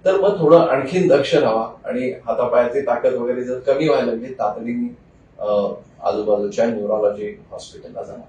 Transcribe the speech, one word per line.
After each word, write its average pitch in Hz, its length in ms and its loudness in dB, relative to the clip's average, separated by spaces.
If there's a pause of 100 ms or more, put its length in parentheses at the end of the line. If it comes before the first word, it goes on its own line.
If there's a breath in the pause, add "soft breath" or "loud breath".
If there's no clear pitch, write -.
तर 190 140 4
मग 190 200 2
थोडं 160 200 8
आणखीन 160 480 2
दक्ष - 280 4
राहावा 117 340 2 (160)
आणि 123 280 -4 (120)
हातापायाची 120 560 2
ताकद 123 320 0
वगैरे 123 300 -2
जर 127 160 -6
कमी 156 280 0
व्हायला 127 240 2
लागली 117 220 -8
तातडीने, 120 640 -4 (420)
अ, 104 340 0 (300)
आजूबाजूच्या 104 640 0
न्यूरोलॉजी 104 760 -2 (120)
हॉस्पिटलला - 520 -16
जावा. 117 260 -16